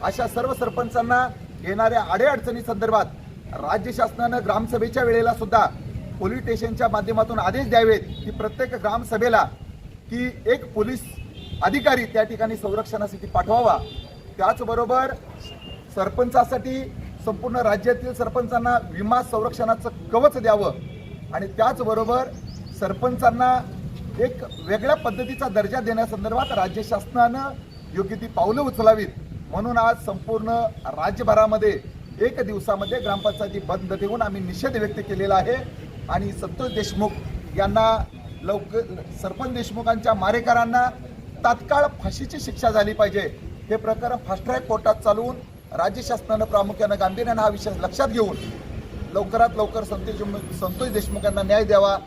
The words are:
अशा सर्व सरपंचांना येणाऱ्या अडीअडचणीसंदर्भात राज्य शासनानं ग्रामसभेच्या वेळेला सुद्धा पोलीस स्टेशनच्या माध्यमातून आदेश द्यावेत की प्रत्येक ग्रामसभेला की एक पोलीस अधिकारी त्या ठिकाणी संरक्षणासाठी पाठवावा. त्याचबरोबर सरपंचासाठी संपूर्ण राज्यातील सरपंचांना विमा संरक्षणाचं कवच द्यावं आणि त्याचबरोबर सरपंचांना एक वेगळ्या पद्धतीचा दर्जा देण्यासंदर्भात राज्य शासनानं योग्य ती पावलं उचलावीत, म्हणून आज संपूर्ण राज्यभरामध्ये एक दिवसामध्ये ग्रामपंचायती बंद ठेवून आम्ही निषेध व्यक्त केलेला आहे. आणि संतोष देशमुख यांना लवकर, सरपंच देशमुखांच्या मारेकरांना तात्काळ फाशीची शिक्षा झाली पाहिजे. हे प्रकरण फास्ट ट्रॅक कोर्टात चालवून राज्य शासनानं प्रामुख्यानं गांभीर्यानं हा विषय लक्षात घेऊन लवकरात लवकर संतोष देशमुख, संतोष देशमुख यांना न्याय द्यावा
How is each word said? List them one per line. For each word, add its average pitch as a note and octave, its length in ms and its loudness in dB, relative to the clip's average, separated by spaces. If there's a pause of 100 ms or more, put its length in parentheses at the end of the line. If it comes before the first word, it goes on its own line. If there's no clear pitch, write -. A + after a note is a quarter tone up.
अशा G#3+ 240 -2
सर्व B3 260 -2
सरपंचांना A#3+ 720 0 (400)
येणाऱ्या A3 420 4
अडीअडचणीसंदर्भात A3+ 960 2 (480)
राज्य G3+ 380 -2
शासनानं A#3 540 0
ग्रामसभेच्या A3+ 580 0
वेळेला A#3 300 4
सुद्धा G#3+ 320 4 (540)
पोलीस G3+ 200 -2
स्टेशनच्या A3+ 480 0
माध्यमातून A3 520 0
आदेश G3 280 0
द्यावेत A3+ 320 8
की - 320 -8
प्रत्येक A3 420 -4
ग्रामसभेला A3+ 680 2 (680)
की B3 200 -4 (160)
एक B3 280 0
पोलीस A3 300 -2 (600)
अधिकारी B3+ 420 4
त्या A3 180 2
ठिकाणी A3 320 -2
संरक्षणासाठी G#3 720 -4
पाठवावा. G#3+ 500 4 (600)
त्याचबरोबर A#3 720 2 (840)
सरपंचासाठी B3 960 0 (340)
संपूर्ण A3+ 300 -4
राज्यातील A#3+ 580 2
सरपंचांना A#3+ 640 0 (140)
विमा G#3 300 2
संरक्षणाचं A#3 680 0 (220)
कवच C4 260 6
द्यावं G#3 340 4 (640)
आणि F3+ 140 -4
त्याचबरोबर A3+ 760 2 (560)
सरपंचांना B3 800 2 (600)
एक B3+ 140 2 (340)
वेगळ्या G#3+ 280 4
पद्धतीचा B3+ 520 -4
दर्जा G#3 320 0
देण्यासंदर्भात A3+ 720 -2
राज्य G3+ 320 0
शासनानं A#3 560 2 (560)
योग्य F#3+ 200 -2
ती A3 120 -8
पावलं G#3 340 2
उचलावीत, A3 460 4 (440)
म्हणून A#3 260 -2
आज A#3 280 2
संपूर्ण A3 440 -4 (360)
राज्यभरामध्ये G#3+ 960 2 (420)
एक B3 180 0
दिवसामध्ये G3+ 600 -2
ग्रामपंचायती G3+ 600 -2
बंद F#3 340 -4
ठेवून G3+ 280 -2
आम्ही G3 200 -2
निषेध A3+ 360 -4
व्यक्त G#3 220 -2
केलेला G3 360 0
आहे. F#3+ 200 4 (540)
आणि G3 220 -2
संतोष A#3+ 400 -6
देशमुख G3+ 380 0 (480)
यांना A3 460 4 (400)
लवकर, G3+ 360 -2 (420)
सरपंच B3 320 -6
देशमुखांच्या A3+ 600 0
मारेकरांना A#3 760 2 (540)
तात्काळ C#4+ 420 4 (180)
फाशीची C4 360 -6
शिक्षा A#3+ 300 0
झाली G#3+ 240 2
पाहिजे. G3+ 460 0 (300)
हे G#3+ 60 2
प्रकरण A3 400 -2 (120)
फास्ट F#3 180 -4
ट्रॅक B3+ 200 -2
कोर्टात A3 280 4
चालवून A3 420 2 (360)
राज्य F#3 300 0
शासनानं A3 440 0
प्रामुख्यानं G#3 540 2
गांभीर्यानं A3 420 2
हा G#3+ 80 6
विषय G3+ 300 -4
लक्षात F#3 280 0
घेऊन G#3+ 280 2 (800)
लवकरात G#3 420 4
लवकर G#3+ 280 0
संतोष G3 220 -6
देशमुख, G#3 340 -6 (200)
संतोष F#3+ 280 -4
देशमुख G3+ 360 -2
यांना G3+ 180 2
न्याय G#3 220 4
द्यावा G3 440 6